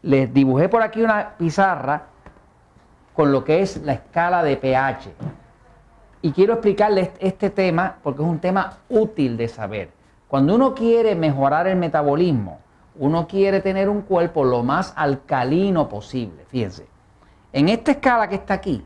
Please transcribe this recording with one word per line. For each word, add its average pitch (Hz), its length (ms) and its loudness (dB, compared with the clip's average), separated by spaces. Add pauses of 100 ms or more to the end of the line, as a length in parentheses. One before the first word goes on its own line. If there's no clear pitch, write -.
les 135 320 0
dibujé 135 340 4
por 226 140 2
aquí 220 200 -2
una 214 360 -2
pizarra 160 720 -2 (1040)
con 143 180 4
lo 131 140 0
que 160 160 2
es 190 200 -4
la 147 120 -2
escala 170 500 -2
de 139 140 0
P 131 180 0
H. 131 340 -2 (1120)
Y 151 120 -2
quiero 202 180 2
explicarles 208 680 0
este 190 320 -2
tema 185 540 -2
porque 139 180 -6
es 160 60 0
un 165 120 -2
tema 185 400 -2 (100)
útil 170 480 0
de 117 100 -2
saber. 104 440 -8 (360)
Cuando 139 280 2
uno 262 200 2
quiere 226 400 2
mejorar 151 520 0
el 190 100 0
metabolismo, 147 840 0 (400)
uno 160 260 0
quiere 196 360 0
tener 196 260 0
un 208 140 -2
cuerpo 170 420 0
lo 123 200 2
más 160 340 -2
alcalino 147 920 0
posible. 104 640 -10
Fíjense, 107 360 -6 (680)
en 143 160 2
esta 226 220 0
escala 240 360 2
que 196 80 -4
está 196 200 -4
aquí 165 300 -6